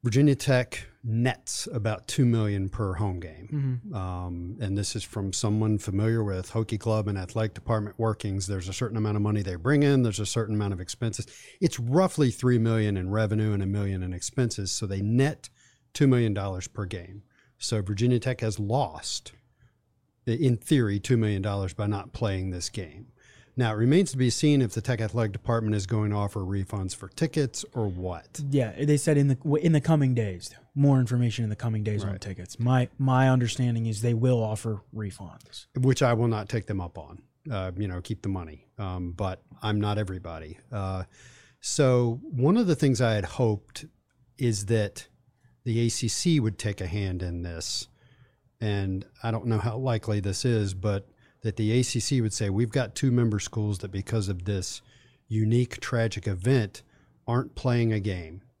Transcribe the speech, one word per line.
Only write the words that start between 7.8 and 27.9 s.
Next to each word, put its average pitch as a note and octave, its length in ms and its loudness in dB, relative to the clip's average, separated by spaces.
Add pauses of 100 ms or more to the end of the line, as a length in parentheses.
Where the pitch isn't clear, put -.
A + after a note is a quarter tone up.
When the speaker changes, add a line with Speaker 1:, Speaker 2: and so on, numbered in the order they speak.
Speaker 1:
workings. G#2 480 -2
There's F#2 200 -4
a F#2+ 60 -8
certain A2+ 240 -4
amount G#2+ 200 0
of G2+ 40 2
money G#2 220 2
they F#2 140 -4
bring C#3+ 260 2
in. C#3 180 6
There's A2 180 0
a G#2 60 -4
certain G#2+ 300 -2
amount G#2 180 0
of F2+ 80 -6
expenses. - 460 -6 (320)
It's D#3+ 200 0
roughly C#3 520 2
three B2 260 2
million A2 400 2
in F#2 140 -2
revenue G#2+ 420 2
and G2 80 0
a F#2+ 60 -2
million G2 340 -2
in F2+ 100 -4
expenses. G#2 600 -2
So - 160 -4
they G2 140 -2
net A#2+ 480 2 (440)
two C#3+ 140 4
million A#2+ 260 4
dollars G2 340 -4
per - 180 -8
game. F#2 360 -12 (380)
So G#2+ 240 -2
Virginia A2 360 2
Tech B2+ 220 -4
has A2 180 -4
lost, G#2 720 -4 (960)
i-, B2 40 0
in A#2+ 260 2
theory, A2 420 2
two A#2+ 180 2
million G#2 260 2
dollars G2+ 300 -2
by G#2+ 120 -4
not G2+ 260 -4
playing F#2+ 380 -2
this F2+ 200 -6
game. F#2+ 380 -12 (540)
Now, A2 120 2
it - 20 -2
remains C3+ 340 4
to C3+ 80 -8
be B2+ 140 2
seen D3 320 4
if G#2 100 -2
the A2 80 -2
Tech A#2+ 200 -2
Athletic A2 320 0
Department A2 420 0
is G2 100 -2
going G#2+ 240 0
to G#2 80 -2
offer G2+ 220 -2
refunds F#2+ 560 -4
for F#2+ 140 -14
tickets - 540 -2 (120)
or A2+ 120 -2
what. F2+ 640 -8